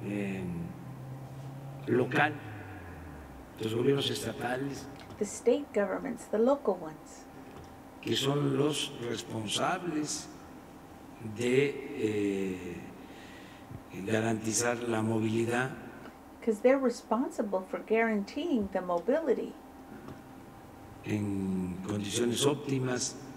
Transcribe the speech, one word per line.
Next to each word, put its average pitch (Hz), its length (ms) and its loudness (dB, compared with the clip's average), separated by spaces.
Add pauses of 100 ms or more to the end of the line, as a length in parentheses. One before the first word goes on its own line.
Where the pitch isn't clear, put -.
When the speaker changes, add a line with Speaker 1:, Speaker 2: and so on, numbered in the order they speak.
Speaker 1:
En 170 600 -2 (1200)
local, 147 460 6 (1300)
los 110 120 0
gobiernos 135 360 4
estatales. 127 760 -2 (320)
Speaker 2:
The 214 60 0
state 277 500 4
governments, 180 560 0
the 214 100 2
local 262 420 6
ones. - 420 -12 (760)
Speaker 1:
Que 117 160 2
son 139 400 2
los 147 340 2 (180)
responsables 143 1160 -2 (1120)
de, 131 360 6 (240)
eh, 95 840 2 (1200)
garantizar 110 720 2 (120)
la 113 120 4
movilidad. 113 720 2 (720)
Speaker 2:
'Cause 214 180 2
they're 262 160 8
responsible 226 840 0 (100)
for 175 160 -4
guaranteeing 226 840 2
the 190 80 2
mobility. 202 720 2 (1500)
Speaker 1:
En 98 720 0 (100)
condiciones 110 580 2
óptimas. 131 680 2 (220)